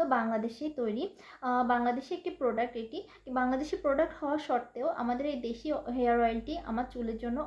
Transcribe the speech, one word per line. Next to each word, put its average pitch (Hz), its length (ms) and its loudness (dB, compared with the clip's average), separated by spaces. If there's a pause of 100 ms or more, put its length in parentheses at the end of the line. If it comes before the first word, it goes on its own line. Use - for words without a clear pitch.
(160)
বাংলাদেশেই 226 640 0
তৈরি। 233 240 0 (380)
আহ, 247 200 2 (100)
বাংলাদেশি 240 420 2
একটি 339 160 -4
প্রোডাক্ট 240 460 0
এটি। 226 220 -6 (320)
বাংলাদেশি 254 460 0
প্রোডাক্ট 302 440 2
হওয়া 294 180 0
সত্ত্বেও 247 500 -2 (140)
আমাদের 247 240 0
এই 285 120 -2 (100)
দেশি 233 200 -6 (280)
হেয়ার 240 240 4
অয়েলটি 226 340 2 (160)
আমার 233 220 0
চুলের 226 260 -4
জন্য 240 280 -2